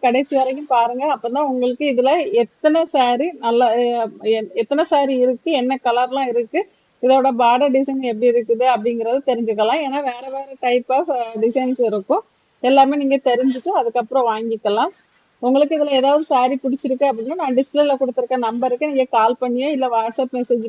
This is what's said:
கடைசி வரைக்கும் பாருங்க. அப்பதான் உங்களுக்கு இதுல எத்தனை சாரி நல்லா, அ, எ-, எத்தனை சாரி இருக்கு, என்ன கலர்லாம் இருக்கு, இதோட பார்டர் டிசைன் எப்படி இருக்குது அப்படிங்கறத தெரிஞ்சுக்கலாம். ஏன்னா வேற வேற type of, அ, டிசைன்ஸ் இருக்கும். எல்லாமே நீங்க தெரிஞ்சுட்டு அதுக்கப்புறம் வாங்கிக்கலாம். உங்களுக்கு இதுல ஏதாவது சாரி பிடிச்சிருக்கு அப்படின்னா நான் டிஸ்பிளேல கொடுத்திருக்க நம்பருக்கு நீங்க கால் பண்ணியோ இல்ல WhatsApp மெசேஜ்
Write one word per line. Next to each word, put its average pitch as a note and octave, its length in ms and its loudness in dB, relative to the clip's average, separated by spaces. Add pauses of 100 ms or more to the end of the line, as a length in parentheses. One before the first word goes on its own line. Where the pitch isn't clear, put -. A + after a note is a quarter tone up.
கடைசி C4+ 360 0
வரைக்கும் C4 300 -2
பாருங்க. B3+ 480 0
அப்பதான் C4 380 -2
உங்களுக்கு B3+ 340 -2
இதுல C#4 460 0
எத்தனை D4+ 520 0
சாரி C4 460 0
நல்லா, A#3+ 360 0
அ, A#3 420 0 (140)
எ-, A3 320 -2
எத்தனை C#4+ 300 0
சாரி C#4 320 2
இருக்கு, B3+ 340 0
என்ன B3+ 340 0
கலர்லாம் B3+ 440 -2
இருக்கு, A#3+ 400 -4 (340)
இதோட C4 360 4
பார்டர் B3 380 4
டிசைன் C4+ 240 -2
எப்படி A#3+ 300 0
இருக்குது A#3 440 0
அப்படிங்கறத A#3 520 -2
தெரிஞ்சுக்கலாம். A3+ 600 0
ஏன்னா C#4 160 -4
வேற B3 280 -6
வேற C4+ 160 -10 (140)
type B3 300 0
of, D#4 200 0
அ, B3 160 -2 (140)
டிசைன்ஸ் B3+ 440 0
இருக்கும். G#3+ 380 0 (380)
எல்லாமே C4+ 360 4
நீங்க C#4 200 0
தெரிஞ்சுட்டு B3+ 520 0
அதுக்கப்புறம் B3 600 0
வாங்கிக்கலாம். A3 640 -2 (460)
உங்களுக்கு C#4+ 400 2
இதுல D4 100 0
ஏதாவது C#4 360 2
சாரி C4 380 0
பிடிச்சிருக்கு C4+ 480 -2
அப்படின்னா A3+ 240 -4
நான் C#4 200 -4
டிஸ்பிளேல C#4 420 0
கொடுத்திருக்க B3+ 400 -2
நம்பருக்கு B3 500 -2
நீங்க C4+ 180 0
கால் A#3 360 2
பண்ணியோ B3 280 -2
இல்ல C4 200 -2
WhatsApp A#3 440 -2
மெசேஜ் B3 360 -2